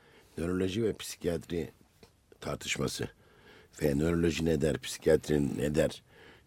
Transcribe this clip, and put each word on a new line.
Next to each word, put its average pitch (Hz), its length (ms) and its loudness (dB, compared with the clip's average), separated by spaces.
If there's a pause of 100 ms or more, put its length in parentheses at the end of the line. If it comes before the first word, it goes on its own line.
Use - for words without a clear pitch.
(380)
nöroloji 92 460 -2
ve 101 140 0
psikiyatri 82 760 -4 (680)
tartışması - 680 -4 (720)
ve 73 140 2
nöroloji 82 500 2
ne 80 160 2
der, 71 200 2
psikiyatri 76 760 2
ne 76 180 0
der 76 280 2 (440)